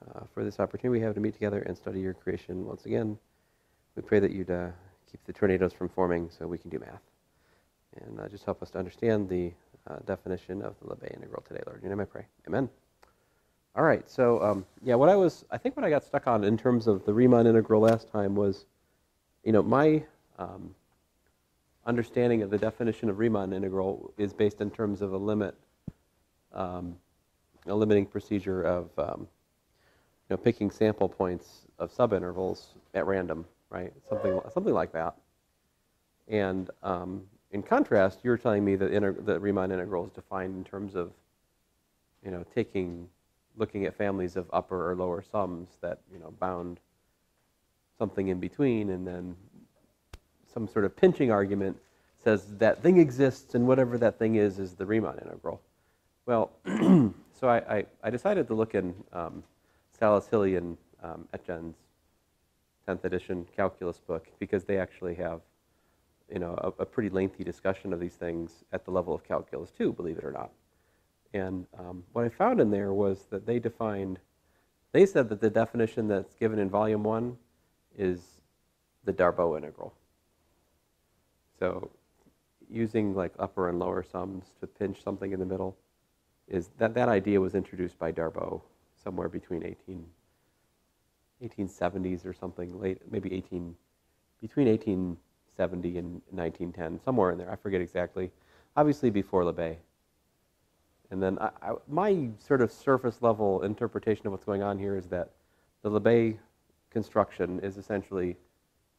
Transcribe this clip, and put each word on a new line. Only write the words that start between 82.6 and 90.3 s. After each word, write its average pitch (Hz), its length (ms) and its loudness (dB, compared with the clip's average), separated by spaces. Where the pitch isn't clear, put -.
using, 110 440 -2
like, 90 240 -2
upper 98 300 -2
and 87 100 -2
lower 90 240 -2
sums 92 580 -10
to - 60 -8
pinch 98 360 -6
something 98 300 -6
in 92 80 -4
the 92 60 -2
middle 95 300 -6
is 90 320 -4
that, 110 160 0
that 123 140 2
idea 101 320 4
was 92 140 0
introduced 90 440 -4
by 82 140 -4
Darboux 85 480 -6
somewhere 90 260 -6
between 85 360 -8
eighteen, 87 400 -14